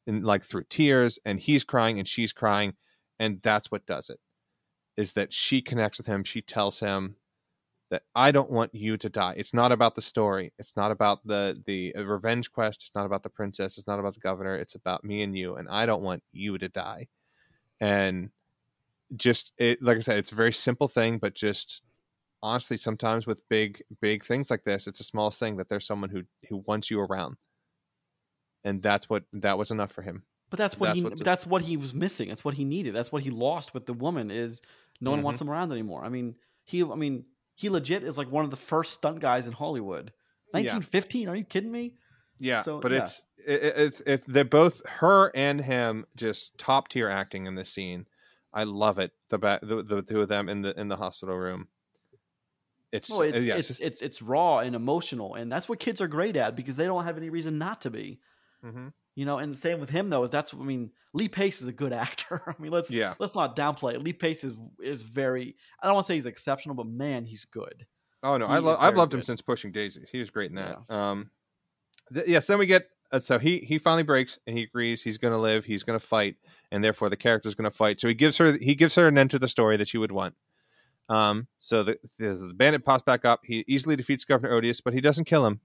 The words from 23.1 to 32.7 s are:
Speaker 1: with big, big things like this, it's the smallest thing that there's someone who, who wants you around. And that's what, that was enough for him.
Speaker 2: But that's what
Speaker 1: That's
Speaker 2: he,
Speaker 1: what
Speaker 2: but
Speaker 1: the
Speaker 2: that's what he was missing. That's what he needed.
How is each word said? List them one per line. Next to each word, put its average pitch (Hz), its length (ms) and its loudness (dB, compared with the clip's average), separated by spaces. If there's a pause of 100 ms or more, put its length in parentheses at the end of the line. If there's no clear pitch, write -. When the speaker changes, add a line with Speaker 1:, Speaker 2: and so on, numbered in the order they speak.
Speaker 1:
with - 240 -6
big, 110 360 0 (160)
big 107 240 0
things 135 260 -2
like 117 140 -2
this, 101 240 -2
it's 101 100 -14
the 104 60 -10
smallest 107 340 -2
thing 107 200 -4
that 92 100 -8
there's 101 180 -4
someone 101 240 -6
who, 92 140 -8 (240)
who 104 80 -6 (100)
wants 107 240 -2
you 107 80 -2
around. 95 380 -4 (1300)
And 98 180 -4
that's 101 260 0
what, 104 140 -2 (120)
that 98 240 0
was 104 120 -4
enough 107 220 -4
for - 100 -16
him. 92 220 -14 (260)
Speaker 2:
But 185 80 -8
that's 202 180 -2
what 196 100 0
Speaker 1:
That's 180 100 2
Speaker 2:
he, 180 80 -2
Speaker 1:
what 170 60 -4
Speaker 2:
but - 80 -12
Speaker 1:
the 160 60 -10
Speaker 2:
that's 180 220 0
what 180 160 0
he 165 140 -4
was 135 180 -8
missing. 151 340 -4
That's 104 160 -12
what 143 100 -4
he 139 100 -4
needed. 139 320 -4